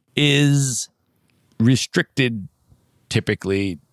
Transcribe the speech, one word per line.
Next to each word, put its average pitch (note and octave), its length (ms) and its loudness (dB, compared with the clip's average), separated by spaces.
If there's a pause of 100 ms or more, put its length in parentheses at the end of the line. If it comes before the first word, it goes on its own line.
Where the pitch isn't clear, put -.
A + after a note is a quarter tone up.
(160)
is C#3+ 720 2 (720)
restricted A#2 880 0 (600)
typically G2 680 -2 (140)